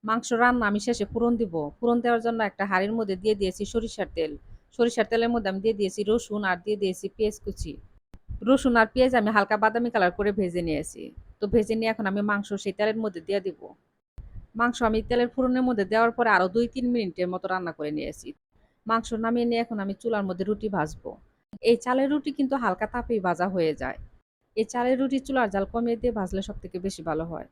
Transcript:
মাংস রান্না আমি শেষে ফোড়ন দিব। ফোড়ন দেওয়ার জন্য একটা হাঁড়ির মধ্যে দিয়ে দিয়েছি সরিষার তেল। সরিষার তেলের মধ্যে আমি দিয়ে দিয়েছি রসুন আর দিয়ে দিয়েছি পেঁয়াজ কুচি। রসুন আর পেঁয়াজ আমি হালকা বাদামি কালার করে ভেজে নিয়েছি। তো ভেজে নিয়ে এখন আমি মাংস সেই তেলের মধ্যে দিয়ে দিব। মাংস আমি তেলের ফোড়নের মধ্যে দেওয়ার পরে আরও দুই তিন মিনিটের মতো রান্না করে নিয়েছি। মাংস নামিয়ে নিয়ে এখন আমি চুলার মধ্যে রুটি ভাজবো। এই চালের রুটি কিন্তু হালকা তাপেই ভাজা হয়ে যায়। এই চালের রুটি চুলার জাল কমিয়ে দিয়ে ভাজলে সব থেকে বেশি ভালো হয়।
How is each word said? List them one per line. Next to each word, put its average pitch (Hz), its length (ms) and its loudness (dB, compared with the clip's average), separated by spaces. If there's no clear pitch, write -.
মাংস 226 240 -2
রান্না 247 240 4
আমি 202 140 2
শেষে 233 260 -2
ফোড়ন 240 300 0
দিব। 202 180 -2
ফোড়ন 240 260 2
দেওয়ার 233 220 2
জন্য 233 200 -2
একটা 196 240 -2
হাঁড়ির 196 260 2
মধ্যে 196 240 -2
দিয়ে 214 180 2
দিয়েছি 196 320 -2
সরিষার 226 480 -4
তেল। 156 180 -2
সরিষার 233 360 2
তেলের 233 240 2
মধ্যে 220 180 0
আমি 190 120 -4
দিয়ে 220 160 2
দিয়েছি 196 260 -2
রসুন 214 400 0
আর 180 180 2
দিয়ে 208 140 -2
দিয়েছি 196 380 -2
পেঁয়াজ 214 260 0
কুচি। - 320 -8
রসুন 254 340 4
আর 220 140 6
পেঁয়াজ 254 240 4
আমি 214 220 4
হালকা 208 200 4
বাদামি 220 340 2
কালার 180 260 4
করে 208 160 2
ভেজে 180 300 0
নিয়েছি। 156 400 -4
তো - 100 -4
ভেজে 214 300 2
নিয়ে 220 160 0
এখন 220 140 -4
আমি 202 160 0
মাংস 208 260 0
সেই 190 160 -4
তেলের 220 280 0
মধ্যে 180 160 -4
দিয়ে 196 200 -2
দিব। 185 200 -8
মাংস 240 280 0
আমি 220 200 2
তেলের 240 300 2
ফোড়নের 254 340 2
মধ্যে 214 260 2
দেওয়ার 226 200 6
পরে 233 180 2
আরও 185 180 6
দুই 226 200 2
তিন 247 220 -4
মিনিটের 185 380 0
মতো 180 200 -6
রান্না 180 240 -2
করে 151 180 -6
নিয়েছি। - 380 -6
মাংস 226 220 0
নামিয়ে 240 260 2
নিয়ে 233 140 2
এখন 233 180 -4
আমি 196 180 -4
চুলার 214 280 0
মধ্যে 185 200 -4
রুটি 214 220 -2
ভাজবো। 156 420 -4
এই 233 200 6
চালের 269 280 2
রুটি 294 220 -2
কিন্তু 277 240 0
হালকা 214 300 0
তাপেই 233 340 -2
ভাজা 175 280 0
হয়ে 170 260 0
যায়। 131 240 -6
এই 220 140 0
চালের 247 280 2
রুটি 269 220 0
চুলার 262 300 0
জাল 196 200 0
কমিয়ে 233 300 0
দিয়ে 240 120 0
ভাজলে 190 300 -4
সব 202 180 -10
থেকে 185 180 -12
বেশি 180 320 -6
ভালো 160 160 -2
হয়। 165 260 -10